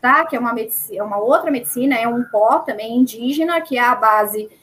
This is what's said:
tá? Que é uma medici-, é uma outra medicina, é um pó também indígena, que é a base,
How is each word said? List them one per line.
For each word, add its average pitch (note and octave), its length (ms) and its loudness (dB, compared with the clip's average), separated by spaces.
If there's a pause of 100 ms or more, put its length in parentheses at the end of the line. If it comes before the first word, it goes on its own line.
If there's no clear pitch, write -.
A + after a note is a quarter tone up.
tá? C#4 240 4
Que D#4+ 100 -6
é B3 40 -2
uma A#3+ 120 -2
medici-, A3 460 -8
é G3+ 60 -4
uma G#3 140 -4
outra D4 340 2
medicina, B3+ 420 -2
é A#3 140 0
um A#3+ 160 -2
pó A3+ 340 2
também A#3 400 -4
indígena, C4+ 640 0
que C4+ 160 -4
é B3 60 2
a A#3+ 100 4
base, G#3+ 560 0 (140)